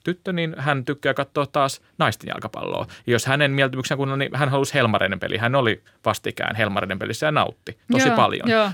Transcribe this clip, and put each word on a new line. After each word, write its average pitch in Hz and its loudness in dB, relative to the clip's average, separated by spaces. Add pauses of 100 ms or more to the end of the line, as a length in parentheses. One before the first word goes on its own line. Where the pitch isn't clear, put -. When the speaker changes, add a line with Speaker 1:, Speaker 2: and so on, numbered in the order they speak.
Speaker 1:
tyttö, 175 -4
niin 165 -4
hän 135 -2
tykkää 139 -2
katsoa 139 -2
taas 135 -2 (160)
naisten 127 0
jalkapalloa. - -6 (200)
Ja 120 2
jos 110 2
hänen 139 2
mieltymyksen 135 0
kunnon, 135 -2
niin 127 -4
hän 139 2
halusi 135 0
Helmareiden 101 2
peliä. 104 -2
Hän 120 2
oli 120 2 (220)
vastikään 101 -2
Helmareiden 98 0
pelissä 107 -4
ja 151 2
nautti - -2 (140)
tosi 262 4
Speaker 2:
Joo, 233 2
Speaker 1:
paljon. 120 2
Speaker 2:
joo. 214 2